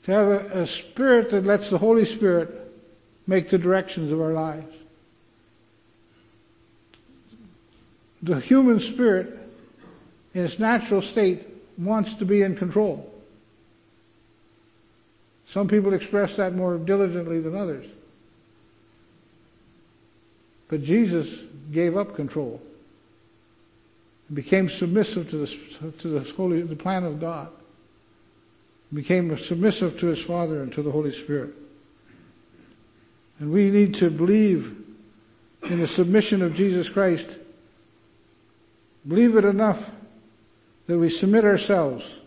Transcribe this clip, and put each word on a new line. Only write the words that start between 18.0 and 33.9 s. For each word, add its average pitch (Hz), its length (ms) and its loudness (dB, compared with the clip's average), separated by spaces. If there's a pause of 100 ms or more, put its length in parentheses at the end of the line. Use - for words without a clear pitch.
But 156 140 -6
Jesus 170 520 0 (360)
gave 165 260 0
up 202 180 -6
control 135 460 -8 (1700)
and 147 80 -8
became 185 320 2
submissive 180 640 -2
to 156 80 -8
the, - 600 -10
to 170 100 -10
the 143 240 -4
holy, 180 300 -2
the 160 140 -8
plan 185 280 -4
of 156 160 -6
God. 165 280 -8 (1400)
Became 160 460 -2
submissive 185 640 -2
to 175 60 0
his 160 160 -2
Father 165 400 -4
and 127 120 -10
to 151 80 -4
the 147 80 -4
Holy 147 220 -2
Spirit. 143 380 -6 (1900)
And 151 140 -6
we 196 180 4
need 202 260 4